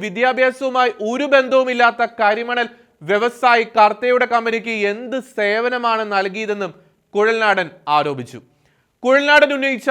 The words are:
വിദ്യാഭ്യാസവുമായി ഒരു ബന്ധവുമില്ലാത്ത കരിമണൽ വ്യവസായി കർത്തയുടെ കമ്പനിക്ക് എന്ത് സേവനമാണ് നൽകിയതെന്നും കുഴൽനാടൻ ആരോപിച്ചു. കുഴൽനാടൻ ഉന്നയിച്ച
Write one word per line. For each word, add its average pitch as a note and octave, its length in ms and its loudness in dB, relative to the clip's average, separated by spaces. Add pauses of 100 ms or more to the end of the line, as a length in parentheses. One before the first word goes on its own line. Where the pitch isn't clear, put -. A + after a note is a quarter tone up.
വിദ്യാഭ്യാസവുമായി B3+ 880 0 (200)
ഒരു C4 220 -2
ബന്ധവുമില്ലാത്ത B3 720 0 (180)
കരിമണൽ A#3 460 -2 (420)
വ്യവസായി A#3 560 2 (120)
കർത്തയുടെ B3 560 2
കമ്പനിക്ക് A3+ 400 -2 (180)
എന്ത് A#3+ 280 -6 (160)
സേവനമാണ് A3+ 680 0 (100)
നൽകിയതെന്നും G3 580 -4 (400)
കുഴൽനാടൻ G#3 560 0 (280)
ആരോപിച്ചു. C3 420 -4 (640)
കുഴൽനാടൻ C#4+ 500 4
ഉന്നയിച്ച C4+ 380 -2